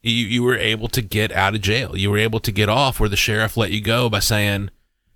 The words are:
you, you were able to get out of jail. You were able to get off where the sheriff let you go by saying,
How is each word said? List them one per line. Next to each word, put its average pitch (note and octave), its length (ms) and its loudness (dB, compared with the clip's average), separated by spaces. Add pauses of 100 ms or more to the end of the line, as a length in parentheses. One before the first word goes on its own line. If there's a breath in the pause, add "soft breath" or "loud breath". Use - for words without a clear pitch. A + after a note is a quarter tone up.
you, A#2 120 0
you A#2 300 0
were B2 140 2
able A2 320 -2
to - 120 -2
get G#2+ 300 -2
out G2 240 0
of G#2+ 60 -2
jail. G#2 360 -2
You G2 120 0
were G#2 80 2
able A2+ 220 0
to - 120 -2
get G#2 180 2
off C3 300 2
where G#2+ 100 2
the G2 80 0
sheriff A2 400 0
let G#2+ 140 0
you G#2+ 100 -2
go A2+ 280 0
by G#2 100 0
saying, G2+ 500 0 (460)